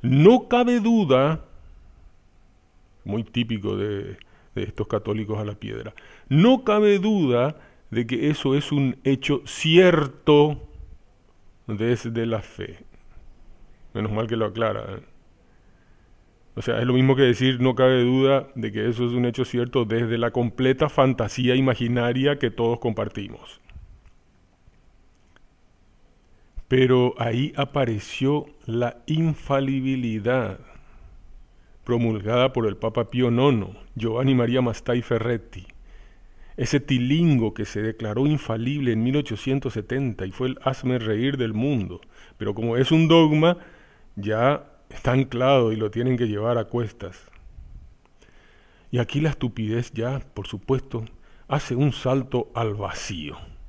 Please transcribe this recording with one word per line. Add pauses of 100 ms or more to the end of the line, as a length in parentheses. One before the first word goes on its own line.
No
cabe
duda", (1600)
muy
típico
de, (380)
de
estos
católicos
a
la
piedra, (340)
"no
cabe
duda (340)
de
que
eso
es
un
hecho
cierto (1000)
desde
la
fe". (1080)
Menos
mal
que
lo
aclara,
¿eh? (1500)
O
sea,
es
lo
mismo
que
decir,
"No
cabe
duda
de
que
eso
es
un
hecho
cierto
desde
la
completa
fantasía
imaginaria
que
todos
compartimos". (3000)
Pero
ahí
apareció (180)
la
infalibilidad (1300)
promulgada
por
el
Papa
Pío
nono, (220)
Giovanni
Maria
Mastai
Ferretti. (920)
Ese
tilingo
que
se
declaró
infalible
en
mil
ochocientos
setenta
y
fue
el
hazme
reír
del
mundo. (360)
Pero
como
es
un
dogma, (580)
ya (240)
está
anclado
y
lo
tienen
que
llevar
a
cuestas. (1600)
Y
aquí
la
estupidez
ya, (140)
por
supuesto, (420)
hace
un
salto
al
vacío. (320)